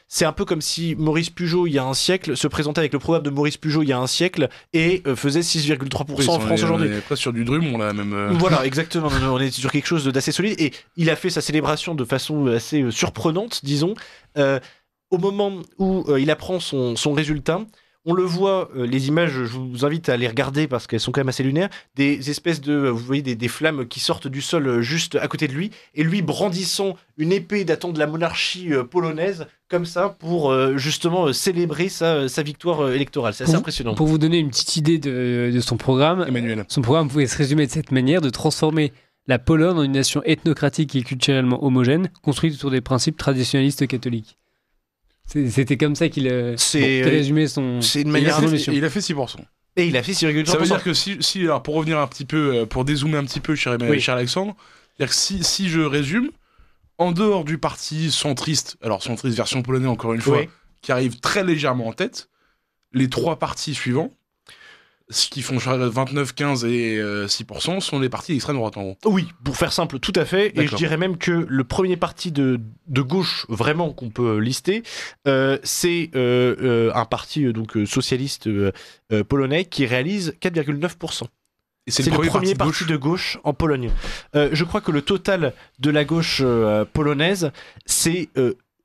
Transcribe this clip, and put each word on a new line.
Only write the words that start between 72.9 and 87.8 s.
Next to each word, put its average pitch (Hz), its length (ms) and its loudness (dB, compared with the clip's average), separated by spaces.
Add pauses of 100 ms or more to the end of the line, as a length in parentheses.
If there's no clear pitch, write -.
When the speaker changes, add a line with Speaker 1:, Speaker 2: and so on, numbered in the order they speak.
Speaker 1:
gauche, 165 460 -2
vraiment, 143 440 -2
qu'on 120 180 -10
peut 110 280 0
lister, 151 440 -2 (460)
euh, 135 340 2
c'est, 170 540 -2
euh, 123 440 2
euh, 117 320 2
un 117 120 0
parti, 135 400 -4
euh, 123 80 2
donc, 110 240 -4
euh, 104 100 2
socialiste, 131 640 -2
euh, 101 240 2 (400)
euh, 107 100 2
polonais 139 420 0
qui 139 220 -2
réalise 156 540 -2
quatre 180 140 -2
virgule 147 260 -2
neuf 170 160 -4
pour - 160 -8
cent. - 160 -8 (580)
Speaker 2:
Et 131 60 -6
c'est 139 100 0
Speaker 1:
C'est 160 80 4
Speaker 2:
le 156 60 2
Speaker 1:
le 160 120 2
Speaker 2:
premier - 20 0
Speaker 1:
premier 190 240 2
Speaker 2:
parti - 0 -
de 131 40 -6
Speaker 1:
parti 160 140 2 (100)
Speaker 2:
gauche. 165 60 -4
Speaker 1:
de 160 80 2
gauche 156 480 -2
en 147 100 0
Pologne. 135 360 0 (440)
Euh, 147 160 4
je 156 140 2
crois 202 160 -2
que 185 100 -4
le 143 120 2
total 185 500 0 (260)
de 139 120 2
la 151 140 4
gauche, 160 400 0
euh, 110 400 4
polonaise, 151 680 0 (320)